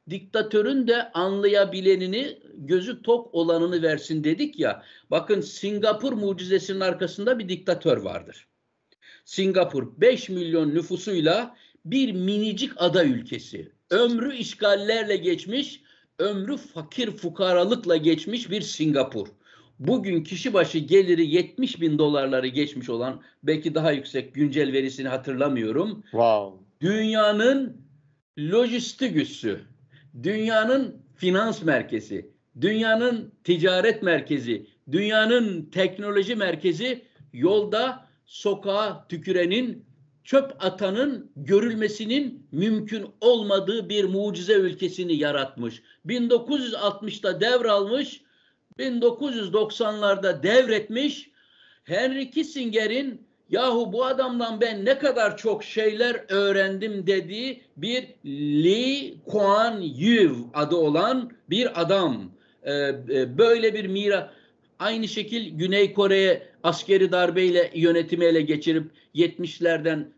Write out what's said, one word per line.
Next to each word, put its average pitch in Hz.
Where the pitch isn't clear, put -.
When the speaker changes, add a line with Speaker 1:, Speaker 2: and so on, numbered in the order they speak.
Speaker 1:
diktatörün 214
de 233
anlayabilenini 196
gözü 185
tok 233
olanını 170
versin 156
dedik 185
ya. 120
Bakın 170
Singapur 214
mucizesinin 190
arkasında 190
bir 202
diktatör 170
vardır. 87
Singapur 175
beş 240
milyon 165
nüfusuyla 180
bir 233
minicik 208
ada 175
ülkesi. 117
Ömrü 240
işgallerle 208
geçmiş, 180
ömrü 202
fakir 208
fukaralıkla 180
geçmiş 160
bir 202
Singapur. 139
Bugün 185
kişi 202
başı 165
geliri 170
yetmiş 175
bin 156
dolarları 135
geçmiş 139
olan, 123
belki 156
daha 160
yüksek, 135
güncel 143
verisini 131
hatırlamıyorum. 131
Speaker 2:
Wow. 104
Speaker 1:
Dünyanın 220
lojistik 226
üssü, 113
dünyanın 220
finans 190
merkezi, 110
dünyanın 220
ticaret 185
merkezi, 139
dünyanın 214
teknoloji 202
merkezi 190
yolda 208
sokağa 196
tükürenin, 185
çöp 269
atanın 208
görülmesinin 220
mümkün 214
olmadığı 208
bir 208
mucize 190
ülkesini 185
yaratmış. 139
Bin 233
dokuz 254
yüz 226
altmışta 202
devralmış, 233
bin 247
dokuz 240
yüz 196
doksanlarda 202
devretmiş. 220
Henry 254
Kissinger'in 240
"Yahu 233
bu 240
adamdan 240
ben 214
ne 262
kadar 240
çok 214
şeyler 220
öğrendim" 196
dediği 196
bir 233
Lee 254
Kuan 208
Yew 170
adı 151
olan 180
bir 202
adam. 156
Ee, 139
e, 131
böyle 226
bir 214
mira-, 190
aynı 220
şekil 208
Güney 196
Kore'ye 196
askeri 185
darbeyle 180
yönetimi 165
ele 165
geçirip 156
yetmişlerden 165